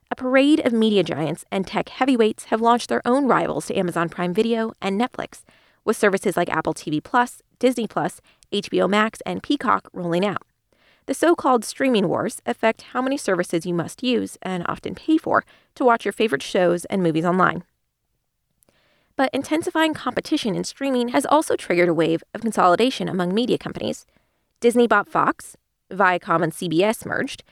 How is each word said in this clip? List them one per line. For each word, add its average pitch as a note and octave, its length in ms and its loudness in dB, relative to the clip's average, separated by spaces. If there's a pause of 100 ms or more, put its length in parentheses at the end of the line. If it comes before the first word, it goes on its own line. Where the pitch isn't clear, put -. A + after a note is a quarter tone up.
a - 60 -6
parade C4+ 500 4
of A#3+ 60 -2
media A3 320 2
giants D#3+ 480 -4
and G3 160 -2
tech - 220 -4
heavyweights A#3 560 0
have A3 160 -2
launched A#3 260 2
their A#3+ 180 -2
own C4 220 2
rivals E3 380 0
to - 100 -4
Amazon E3+ 320 -2
Prime F3 260 -4
Video A3+ 380 0 (100)
and G3 160 -4
Netflix, - 440 -6 (420)
with A3+ 140 0
services G3 400 2
like F3 120 0
Apple D#3+ 240 -2
T - 160 -12
V D3+ 120 -2
Plus, - 400 -2 (180)
Disney A#3+ 260 2
Plus, E3+ 360 -4 (320)
H G3+ 160 -4
B F#3 120 0
O F#3 60 2
Max, G#3+ 380 0
and F3+ 180 -8
Peacock - 480 0
rolling F3 340 -2
out. - 180 -4 (640)
The C#4 80 -4
so-called C4+ 500 2
streaming A#3 420 0
wars D3+ 380 -4
affect A3+ 380 -2
how - 180 -6
many C4+ 160 -2
services F3+ 480 -2
you F3 80 -2
must E3 300 -4
use A3 400 -2
and F#3 240 -6
often - 260 -6
pay D#4 240 0
for - 260 0 (300)
to - 100 -4
watch A#3 220 4
your G3+ 60 -4
favorite A#3 320 -2
shows F3 420 2
and G3 160 -2
movies E3 240 2
online. F3 380 2 (1500)
But C4 180 0
intensifying D#4 600 -2
competition - 580 -4
in F3 100 -2
streaming B3 460 -2
has C4+ 160 0
also - 300 2
triggered F3 340 2
a E3 40 2
wave E3 300 0 (120)
of G#3+ 60 -12
consolidation G3 680 2
among F3+ 240 -2
media A3 240 0
companies. - 480 -8 (540)
Disney A#3+ 280 4
bought G#3 220 2
Fox, - 480 -2 (340)
Viacom F3+ 520 2
and D#3+ 100 -2
C - 160 -6
B D#3+ 140 2
S A3 200 0
merged, - 480 -6